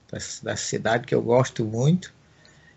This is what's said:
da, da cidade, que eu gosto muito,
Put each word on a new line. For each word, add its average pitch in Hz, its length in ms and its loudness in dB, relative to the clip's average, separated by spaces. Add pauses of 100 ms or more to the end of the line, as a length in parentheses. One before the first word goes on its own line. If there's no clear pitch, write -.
da, 107 100 -10 (240)
da 110 120 -4
cidade, 113 500 -2
que - 80 -2
eu 123 80 4
gosto 120 440 2
muito, 127 480 0 (640)